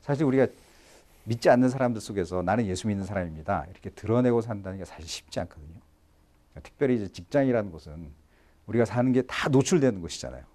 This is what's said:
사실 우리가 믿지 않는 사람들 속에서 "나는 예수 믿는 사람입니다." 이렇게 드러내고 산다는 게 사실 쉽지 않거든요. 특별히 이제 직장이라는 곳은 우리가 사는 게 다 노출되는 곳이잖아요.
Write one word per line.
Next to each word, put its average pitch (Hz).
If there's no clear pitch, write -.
사실 143
우리가 131
믿지 117
않는 127
사람들 127
속에서 92
"나는 104
예수 92
믿는 101
사람입니다." 87
이렇게 95
드러내고 120
산다는 98
게 90
사실 82
쉽지 -
않거든요. 82
특별히 127
이제 101
직장이라는 117
곳은 78
우리가 113
사는 123
게 127
다 -
노출되는 131
곳이잖아요. 65